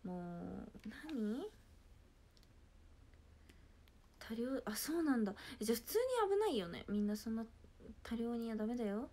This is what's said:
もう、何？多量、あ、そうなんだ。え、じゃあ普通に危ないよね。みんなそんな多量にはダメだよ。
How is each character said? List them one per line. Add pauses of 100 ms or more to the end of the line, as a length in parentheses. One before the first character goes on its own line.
も
う、 (400)
何？ (2750)
多
量、
あ、
そ
う
な
ん
だ。 (260)
え、
じ
ゃ
あ
普
通
に (320)
危
な
い
よ
ね。
み
ん
な
そ
ん
な (600)
多
量
に
は
ダ
メ
だ
よ。